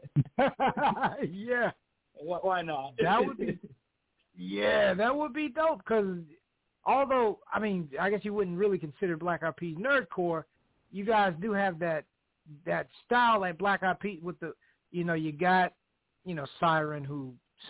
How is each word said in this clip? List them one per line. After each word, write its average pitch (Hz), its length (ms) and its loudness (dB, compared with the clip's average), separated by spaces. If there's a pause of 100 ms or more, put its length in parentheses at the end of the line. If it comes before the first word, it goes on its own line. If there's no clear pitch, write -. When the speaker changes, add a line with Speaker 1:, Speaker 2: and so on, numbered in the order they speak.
(380)
Speaker 1:
<laughs> 254 920 0
Yeah. 220 400 -2 (440)
Speaker 2:
Why, 165 280 -6
why 185 200 0
not? 139 380 -6
Speaker 1:
That 208 240 4
would 233 140 -6
Speaker 2:
<laughs> - 0 -
Speaker 1:
be, 175 200 -4 (760)
yeah, 202 580 2
that 226 220 0
would 302 160 -2
be 302 160 -4
dope. 311 360 0
'Cause 202 320 0 (680)
although, 247 540 2 (140)
I 196 80 0
mean, 190 280 -2 (120)
I 190 100 0
guess 202 140 0
you 208 100 -4
wouldn't 185 240 -2
really 196 200 2
consider 165 380 -4
Black 165 260 -2
Eyed 160 140 -4
Peas 170 220 -8
nerdcore, 185 680 0 (460)
you 196 140 -8
guys 202 360 2
do 214 120 -2
have 196 260 0
that, 160 260 -2 (600)
that 165 220 -2 (160)
style 233 360 4
like 180 180 -4
Black 196 240 0
Eyed 185 180 0
Peas 190 220 -6
with 170 180 -8
the, 156 120 -8 (380)
you 175 140 -2
know, 170 100 0
you 156 180 -2
got, 180 400 4 (520)
you 180 100 -6
know, 143 120 -6 (140)
Siren 151 440 0
who 139 280 -8 (380)